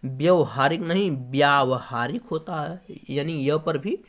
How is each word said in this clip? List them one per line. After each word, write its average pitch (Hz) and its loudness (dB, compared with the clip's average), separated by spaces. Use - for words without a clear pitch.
व्यावहारिक 147 2
नहीं, 175 0
व्यावहारिक 131 2
होता 160 -6
है, 165 -10
यानी 143 -2
य 151 2
पर 156 -2
भी 196 -4